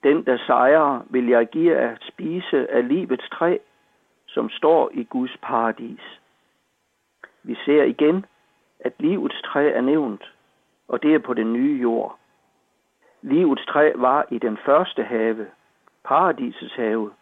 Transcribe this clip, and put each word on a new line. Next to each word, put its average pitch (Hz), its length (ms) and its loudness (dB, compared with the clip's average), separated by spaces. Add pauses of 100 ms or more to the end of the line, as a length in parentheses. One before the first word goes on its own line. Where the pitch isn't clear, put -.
"Den, 147 240 2
der 127 100 2
sejrer, 135 640 4 (100)
vil 127 160 0
jeg 117 200 4
give 160 300 2
at 120 240 -2
spise 160 680 -4
af 123 180 0
livets 143 400 -2
træ, 170 300 -2 (680)
som 113 240 -6
står 156 420 2
i 117 120 -6
Guds 127 380 -6
paradis." 117 800 -6 (1200)
Vi 120 120 -10 (100)
ser 147 180 4
igen, 151 440 2 (540)
at 127 180 -6
livets - 440 -2
træ 147 300 0
er 117 80 0
nævnt, 131 520 -2 (560)
og - 140 -6
det 151 120 4
er 151 40 4
på 123 160 -4
den 113 180 -2
nye 135 300 0
jord. 117 360 -2 (1040)
Livets 143 440 0
træ 151 280 2
var 131 360 2
i 120 80 -4
den 110 180 -2
første 147 460 0
have, 110 440 -2 (580)
paradisets 135 680 -2
have 110 360 -2 (120)